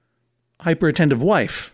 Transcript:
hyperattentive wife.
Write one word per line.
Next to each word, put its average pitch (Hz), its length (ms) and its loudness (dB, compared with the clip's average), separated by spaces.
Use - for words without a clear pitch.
hyperattentive 160 560 0
wife. 147 560 -2